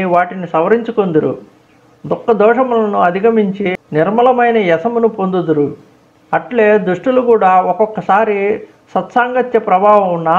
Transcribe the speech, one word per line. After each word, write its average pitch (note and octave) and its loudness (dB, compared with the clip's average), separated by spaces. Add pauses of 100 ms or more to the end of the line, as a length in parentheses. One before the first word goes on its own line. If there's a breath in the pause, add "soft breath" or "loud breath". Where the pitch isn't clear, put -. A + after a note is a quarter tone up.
వాటిని F3+ -2
సవరించుకొందురు. F3 0 (680)
దుఃఖ - -4
దోషములను A3 0
అధిగమించి G3 0 (260)
నిర్మలమైన A#3 2
యశమును A3 0
పొందుదురు. F3+ -2 (640)
అట్లే G#3+ 0 (100)
దుష్టులు G3+ 0
కూడా G#3+ 2 (100)
ఒక్కొక్కసారి G3+ 0 (500 loud breath)
సత్సాంగత్య B3 -2
ప్రభావమున F#3+ 2